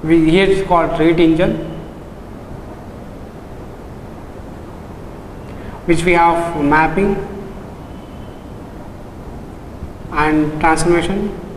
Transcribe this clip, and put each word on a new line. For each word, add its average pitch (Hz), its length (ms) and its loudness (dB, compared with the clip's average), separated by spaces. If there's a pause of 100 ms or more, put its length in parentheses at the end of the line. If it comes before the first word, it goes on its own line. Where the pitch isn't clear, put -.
We, 160 260 6
here 185 140 8
it 196 60 4
is 190 160 4
called 165 340 4
read 165 180 6
engine, 175 380 6 (4000)
which 160 180 4
we 180 80 4
have 170 500 4
mapping 160 540 4 (3000)
and 151 480 2
transformation. 170 760 4 (220)